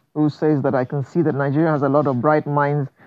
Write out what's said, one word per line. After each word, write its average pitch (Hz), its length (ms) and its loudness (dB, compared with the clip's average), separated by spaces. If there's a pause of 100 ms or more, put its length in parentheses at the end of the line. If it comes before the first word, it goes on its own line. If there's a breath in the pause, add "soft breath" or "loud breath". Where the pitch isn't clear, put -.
(140)
who 151 160 0
says 151 320 0
that, 135 140 0
"I 127 100 0
can 139 180 -6
see 170 200 -2
that 147 100 0
Nigeria 143 380 0
has 143 100 0
a 139 80 2
lot 147 160 2
of 131 160 -2
bright 151 240 2
minds 143 460 -2 (160 soft breath)